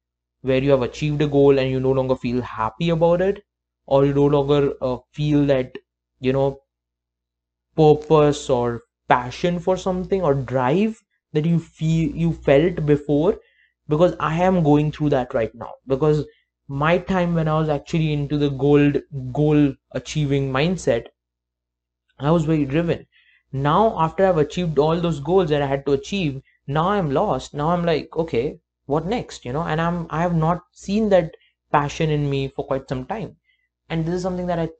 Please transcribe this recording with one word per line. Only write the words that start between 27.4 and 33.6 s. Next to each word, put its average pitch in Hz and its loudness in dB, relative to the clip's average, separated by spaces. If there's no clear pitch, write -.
Now 147 -2
I'm 175 -2
like, 160 -2
"Okay, 135 -4
what 156 -2
next?" 208 -6
You 123 -8
know, 151 -4
and 165 -2
I'm, 170 -4
I 156 -4
have 175 0
not 165 0
seen 208 -2
that 180 2
passion 151 0
in 147 0
me 139 -2
for 139 -8
quite 135 -4
some 127 -6
time. 196 -10